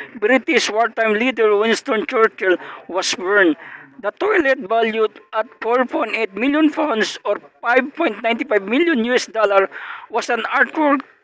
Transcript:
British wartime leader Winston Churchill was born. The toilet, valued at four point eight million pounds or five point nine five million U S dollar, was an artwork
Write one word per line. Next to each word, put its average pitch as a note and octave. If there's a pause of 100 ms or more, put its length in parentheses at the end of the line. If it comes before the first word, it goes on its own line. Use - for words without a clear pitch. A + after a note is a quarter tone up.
(160)
British A#3+
wartime A3+
leader A3
Winston A3
Churchill G3 (300)
was F3
born. F#3 (460)
The - (100)
toilet, D#4+ (100)
valued A3 (140)
at A3 (160)
four B3
point D4
eight G3+
million C#4+
pounds A3
or G#3 (220)
five B3
point A#3
nine A#3
five G3
million D#4
U B3
S A#3+ (140)
dollar, G3 (400)
was A3
an A#3 (160)
artwork C#4+ (240)